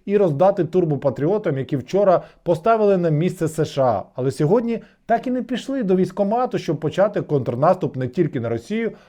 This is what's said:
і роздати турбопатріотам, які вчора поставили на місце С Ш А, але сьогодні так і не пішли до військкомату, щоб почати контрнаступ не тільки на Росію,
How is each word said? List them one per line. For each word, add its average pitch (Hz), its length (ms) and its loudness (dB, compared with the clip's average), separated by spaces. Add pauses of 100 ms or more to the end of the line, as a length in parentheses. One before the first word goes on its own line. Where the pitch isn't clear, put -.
і 196 120 0
роздати 185 480 2
турбопатріотам, 151 960 0
які 135 180 -4
вчора 175 460 2 (200)
поставили 202 540 2
на 170 120 0
місце 165 400 0
С 156 160 -2
Ш 143 180 -2
А, 113 200 2 (120)
але 131 160 -2
сьогодні 226 520 0 (240)
так 226 200 0
і 254 40 -2
не 247 120 -2
пішли 262 400 -6
до 185 140 2
військкомату, 202 640 0
щоб 156 220 -4
почати 180 400 0
контрнаступ 139 760 -2
не 127 120 -4
тільки 147 320 -2
на 113 80 -4
Росію, 202 440 -4 (160)